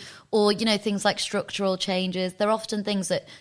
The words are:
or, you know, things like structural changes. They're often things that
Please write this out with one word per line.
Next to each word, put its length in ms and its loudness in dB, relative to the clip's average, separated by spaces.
or, 220 6
you 140 0
know, 120 4
things 260 -2
like 140 2
structural 580 -2
changes. 580 -2
They're 140 0
often 360 0
things 240 0
that 180 -2